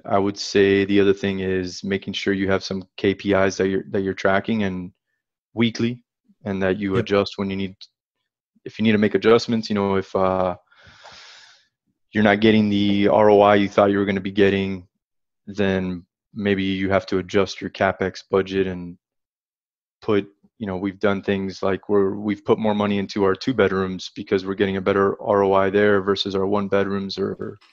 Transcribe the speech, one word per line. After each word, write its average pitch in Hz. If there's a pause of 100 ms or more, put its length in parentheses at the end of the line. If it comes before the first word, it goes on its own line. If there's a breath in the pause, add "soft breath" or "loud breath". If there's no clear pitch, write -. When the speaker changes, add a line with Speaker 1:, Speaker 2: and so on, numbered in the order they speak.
Speaker 1:
I 110
would 101
say 98
the 101
other 98
thing 98
is 92
making 98
sure -
you 95
have 95
some 95 (140)
K 98
P 98
Is 95
that 95
you're, 95
that 101
you're 95
tracking 98
and 92 (640)
weekly, 117 (420)
and 98
that 95
you 98
Speaker 2:
Yep. 95
Speaker 1:
adjust 101
when 98
you 95
need, 98 (920)
if -
you 110
need 110
to 104
make 104
adjustments, 113
you 110
know, 101
if, 95
uh, 92 (1600 loud breath)
you're 107
not 104
getting 107
the 101
R 107
O 101
I 101
you 101
thought 101
you 98
were 101
gonna 98
be 98
getting, 98 (580)
then 95 (300)
maybe 101
you 95
have 95
to 95
adjust 92
your 95
CapEx 95
budget 95
and 90 (1040)
put, 101 (300)
you 113
know, 95
we've 95
done 98
things 95
like 95
where 101
we've 101
put -
more 107
money 104
into 98
our 95
two -
bedrooms 95
because 98
we're 95
getting 98
a 95
better 98
R 101
O 98
I 98
there 101
versus 98
our 95
one 101
bedrooms, 98
or 101 (140)